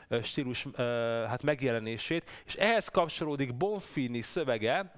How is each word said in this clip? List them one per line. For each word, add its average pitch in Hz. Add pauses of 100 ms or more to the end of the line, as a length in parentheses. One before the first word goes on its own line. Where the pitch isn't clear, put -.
ö, 117
stílus, 127 (100)
ö, 127 (440)
hát 120
megjelenését, 123
és -
ehhez 180
kapcsolódik 147
Bonfini 143
szövege, 135